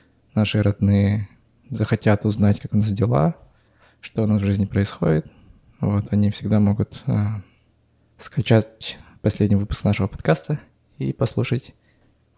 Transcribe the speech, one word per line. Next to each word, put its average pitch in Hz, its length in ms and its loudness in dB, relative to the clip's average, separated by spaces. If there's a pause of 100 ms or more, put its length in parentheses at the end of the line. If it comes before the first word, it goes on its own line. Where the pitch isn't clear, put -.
(340)
наши 107 280 0
родные 101 680 2 (400)
захотят 110 560 0
узнать, 104 340 2
как - 140 -6
у - 20 0
нас 107 160 2
дела, 131 440 0 (680)
что - 220 -4
у - 20 0
нас 107 160 2
в - 20 0
жизни 101 220 0
происходит. 156 580 -2 (560)
Вот, 101 320 -2
они 104 180 2
всегда 104 300 0
могут, 104 460 0
а, 107 340 -2 (760)
скачать - 800 -2 (240)
последний 104 340 0
выпуск 101 260 -4
нашего 101 260 0
подкаста - 520 -4 (380)
и 135 160 -4
послушать. - 600 -4 (640)